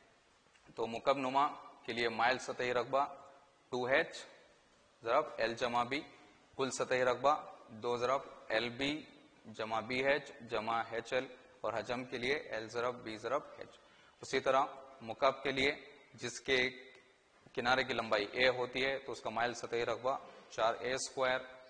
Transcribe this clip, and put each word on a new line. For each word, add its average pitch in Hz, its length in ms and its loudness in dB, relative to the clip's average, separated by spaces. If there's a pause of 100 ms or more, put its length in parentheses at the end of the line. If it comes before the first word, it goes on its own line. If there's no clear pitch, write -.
(760)
तो 117 80 -2
मुकब 113 320 2
नुमा 135 280 4 (400)
के 117 80 -4
लिए 117 160 2
माइल 117 280 4
सतही 123 340 -4
रकबा 127 320 2 (680)
टू 123 160 0
एच 151 260 4 (920)
ज़रब 123 380 2
L 113 120 2
जमा 120 360 0
B, 139 100 0 (580)
कुल 135 120 0
सतही 127 340 2
रकबा 127 300 4 (380)
दो 120 260 -4
ज़रब 127 540 -2
एल 117 180 2
बी 139 220 -2 (560)
जमा 110 340 -4
बी 127 200 -2
एच 143 320 2 (100)
जमा 113 360 0 (140)
एच 120 200 -4
एल, 131 160 0 (340)
और 110 120 -2
हजम 120 280 -4
के 127 140 -8
लिए 123 180 0 (240)
L 110 80 -8
ज़रब 120 380 -4
B 110 120 -8
ज़रब 117 440 -4
H। - 140 -16 (480)
उसी 135 160 0
तरह 135 280 4 (360)
मुकब 131 400 2
के 135 80 0
लिए 135 200 2 (440)
जिसके 127 540 0 (840)
किनारे 127 280 4
की 127 100 -2
लंबाई 110 420 2
ए 127 120 6
होती 123 340 0
है, 135 180 0
तो - 120 -10
उसका 117 180 -6
माइल 113 240 0
सतही 117 300 -2
रकबा 117 360 -2 (320)
चार 113 240 2
ए 123 220 -2
स्क्वायर, 131 420 0 (300)